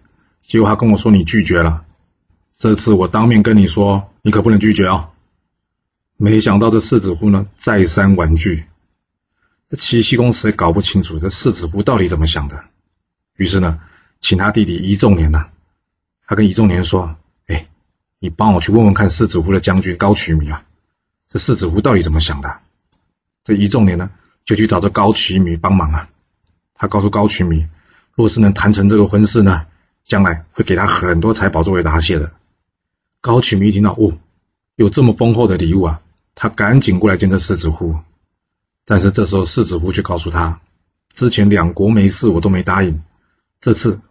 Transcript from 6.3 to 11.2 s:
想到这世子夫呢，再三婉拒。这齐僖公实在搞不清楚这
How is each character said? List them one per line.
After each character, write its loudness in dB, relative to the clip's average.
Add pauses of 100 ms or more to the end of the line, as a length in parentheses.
想 2
到 2
这 2
世 0
子 -4
夫 0
呢， 0 (100)
再 0
三 2
婉 0
拒。 -2 (1000)
这 -10
齐 -2
僖 0
公 2
实 -2
在 -4
搞 -2
不 0
清 -2
楚 -8
这 -4